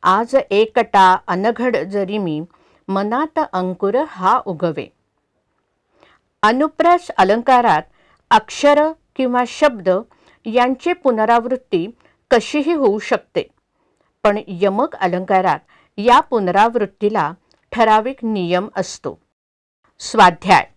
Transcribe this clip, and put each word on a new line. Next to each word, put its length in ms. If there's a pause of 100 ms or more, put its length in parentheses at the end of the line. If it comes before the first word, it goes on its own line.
आज 320 (160)
एकटा 640 (100)
अनघड 500
जरी 400
मी, 240 (460)
मनात 520 (140)
अंकुर 540
हा 380
उगवे." 480 (1500)
अनुप्रास 720
अलंकारात 640 (480)
अक्षर 600 (240)
किंवा 320
शब्द 420 (560)
यांची 480
पुनरावृत्ती 1000 (400)
कशीही 420
होऊ 260
शकते, 480 (760)
पण 240
यमक 480
अलंकारात 640 (380)
या 220
पुनरावृत्तीला 1120 (380)
ठराविक 540
नियम 500
असतो. 440 (800)
स्वाध्याय. 760